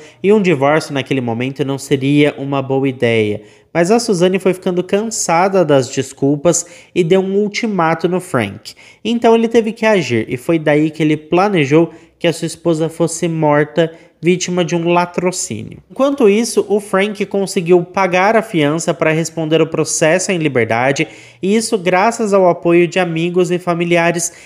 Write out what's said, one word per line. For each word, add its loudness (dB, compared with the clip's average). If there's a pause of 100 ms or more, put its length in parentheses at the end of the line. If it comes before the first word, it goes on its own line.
(220)
e 4
um 4
divórcio 0
naquele -4
momento -4
não -4
seria 0
uma -4
boa -2
ideia. 0 (300)
Mas 2
a 4
Suzanne 0
foi 0
ficando -4
cansada 0
das 2
desculpas -2 (280)
e 0
deu 2
um -2
ultimato 0
no -2
Frank. -4 (320)
Então 2
ele 2
teve 2
que -4
agir 2
e -6
foi -2
daí 2
que -6
ele 2
planejou 2 (280)
que 0
a 2
sua -8
esposa -2
fosse -4
morta, 0 (260)
vítima 0
de -4
um -2
latrocínio. -4 (140)
Enquanto 2
isso, 2
o 0
Frank -2
conseguiu 0
pagar 0
a 2
fiança 0
para 0
responder 0
o 2
processo 0
em -2
liberdade, 0 (320)
e 0
isso -2
graças 0
ao 6
apoio 2
de -6
amigos -2
e -2
familiares 0 (120)